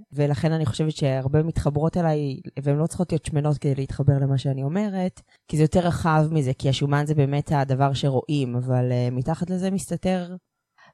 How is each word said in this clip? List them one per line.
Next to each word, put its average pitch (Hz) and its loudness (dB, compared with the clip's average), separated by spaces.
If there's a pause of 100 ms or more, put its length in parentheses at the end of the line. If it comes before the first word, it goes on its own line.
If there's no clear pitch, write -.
(120)
ולכן 147 0
אני 160 0
חושבת 156 0
שהרבה 135 0
מתחברות 156 0
אליי, 151 0 (220)
והן 143 2
לא 156 2
צריכות - -4
להיות 160 0
שמנות 147 0
כדי 139 0
להתחבר 139 2
למה 135 0
שאני 135 -4
אומרת, 185 -4 (280)
כי 156 -4
זה 151 4
יותר 165 4
רחב 160 2
מזה, 139 0
כי 135 0
השומן 143 2
זה 151 0
באמת 143 2
הדבר 135 2
שרואים, 131 0
אבל, 123 0
אה, 123 0
מתחת 160 -4
לזה 185 -2
מסתתר. 180 -4 (580)